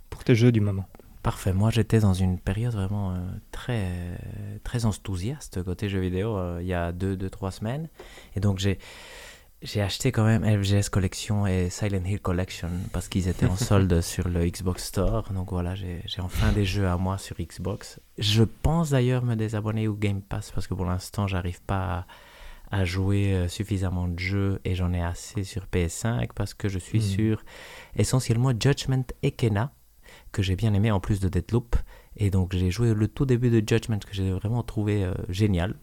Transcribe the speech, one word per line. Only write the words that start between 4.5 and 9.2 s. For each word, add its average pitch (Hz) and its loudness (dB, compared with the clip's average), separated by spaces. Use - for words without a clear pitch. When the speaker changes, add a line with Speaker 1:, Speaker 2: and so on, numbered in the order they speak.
Speaker 2:
très 117 -2
enthousiaste 98 -4
côté 90 -4
jeux 98 0
vidéo, 92 0
euh, 87 -4
il 90 -4
y 92 0
a 85 0
deux, 95 -2
deux, 95 -6
trois 95 -6
semaines. 139 -6
Et - -2
donc 98 2
j'ai, 98 0